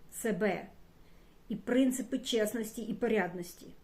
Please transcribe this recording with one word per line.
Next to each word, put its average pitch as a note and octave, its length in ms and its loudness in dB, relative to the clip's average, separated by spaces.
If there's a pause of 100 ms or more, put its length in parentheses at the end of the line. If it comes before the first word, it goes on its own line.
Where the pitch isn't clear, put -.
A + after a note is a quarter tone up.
(120)
себе G3 560 0 (840)
і A3 60 -4
принципи B3+ 640 2
чесності A3 600 0
і G#3+ 120 -4
порядності. F#3 760 0 (160)